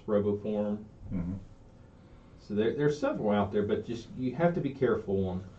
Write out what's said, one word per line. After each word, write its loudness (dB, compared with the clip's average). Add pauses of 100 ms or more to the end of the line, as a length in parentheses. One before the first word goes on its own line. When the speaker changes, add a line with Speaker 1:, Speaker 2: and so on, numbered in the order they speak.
Speaker 1:
RoboForm. 0 (340)
Speaker 2:
Mm-hmm. -2 (1120)
Speaker 1:
So -6
there, 2
there's 2
several 0
out 2
there, 2
but 0
just, -8
you -2
have 4
to -2
be -2
careful 2
on -4 (160)